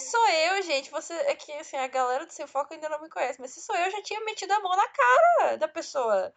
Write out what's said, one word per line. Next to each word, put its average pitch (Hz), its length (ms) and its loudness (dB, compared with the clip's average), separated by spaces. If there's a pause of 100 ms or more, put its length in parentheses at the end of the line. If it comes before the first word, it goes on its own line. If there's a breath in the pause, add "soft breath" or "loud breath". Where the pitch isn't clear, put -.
(120)
sou 466 180 4
eu, 349 320 2
gente, 285 300 -2
você, 320 220 -8
é 294 220 -2
que, - 180 -16
assim, 294 240 -10
a 262 100 -2
galera 254 400 -2
do - 40 -20
Sem 302 160 -12
Foco 277 260 -4
ainda 311 160 -8
não 302 120 -6
me 311 80 -16
conhece, 277 320 -4
mas 254 100 -12
se - 100 -18
sou 427 140 -6
eu, 349 100 0
eu 381 60 -2
já 403 120 -6
tinha 427 180 -8
metido 427 320 -6
a 427 60 4
mão 370 160 -2
na 427 120 4
cara 508 720 4
da 311 100 -2
pessoa. 226 680 -2